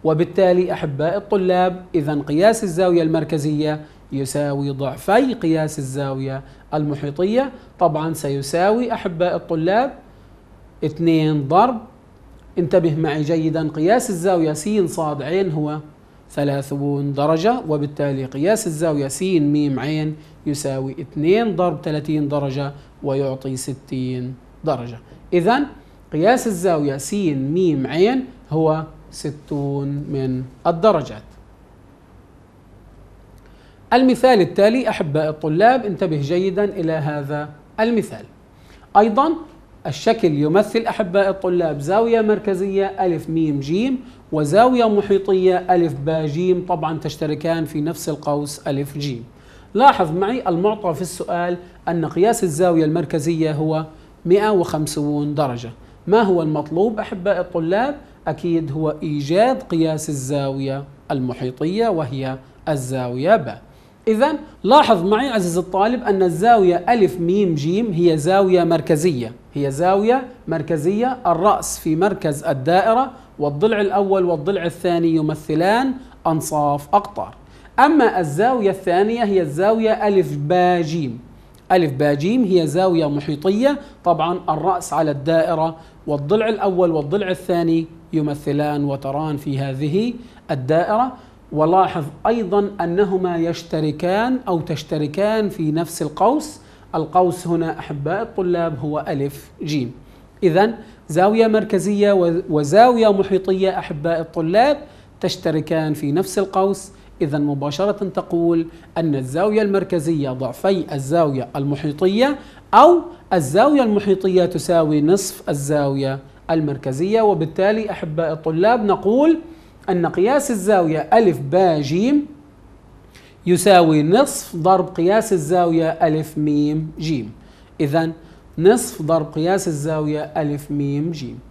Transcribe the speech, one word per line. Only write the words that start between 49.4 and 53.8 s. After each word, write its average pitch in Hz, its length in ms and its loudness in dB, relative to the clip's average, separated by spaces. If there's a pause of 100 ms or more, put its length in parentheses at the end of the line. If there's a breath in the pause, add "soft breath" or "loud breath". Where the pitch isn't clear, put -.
لاحظ 220 380 4
معي 202 360 -2
المعطى 190 460 0
في 147 80 -6
السؤال 175 560 -4 (300 loud breath)
أن 170 180 -2
قياس 202 380 2
الزاوية 165 420 2
المركزية 156 680 -2
هو 156 340 -2 (400 loud breath)